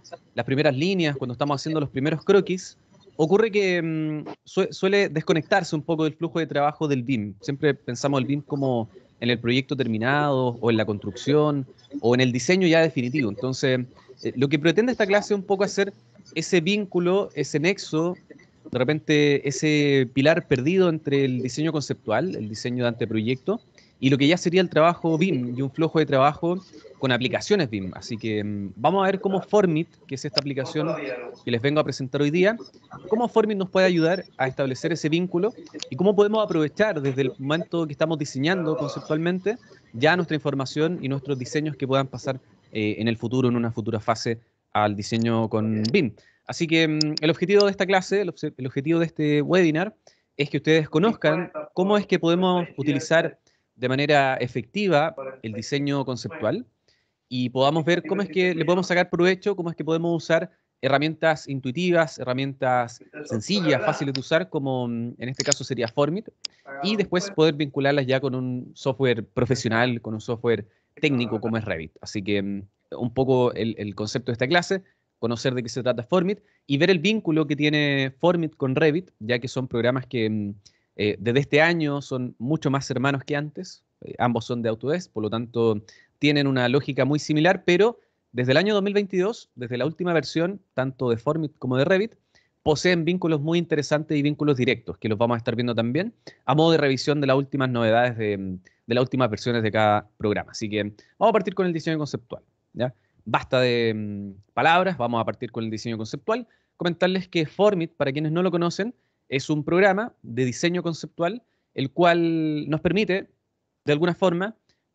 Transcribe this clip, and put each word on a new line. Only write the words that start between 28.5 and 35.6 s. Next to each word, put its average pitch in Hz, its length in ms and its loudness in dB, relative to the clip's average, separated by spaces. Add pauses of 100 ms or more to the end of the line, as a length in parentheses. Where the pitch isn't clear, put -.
vamos 165 260 2
a 190 40 2
ver 190 140 0
cómo 190 200 -2
Formit, 175 480 2 (180)
que 135 80 -8
es 131 100 -12
esta - 160 -4
aplicación 139 480 -4 (560)
que 120 60 -4
les 117 100 0
vengo 147 200 0
a 147 40 2
presentar 135 380 -4
hoy 147 80 2
día, 180 260 2 (520)
cómo 226 200 0
Formit 214 300 2
nos 185 120 -4
puede 185 160 4
ayudar 180 380 2 (120)
a 135 100 0
establecer 135 460 -2
ese 156 160 -2
vínculo 180 440 0 (380)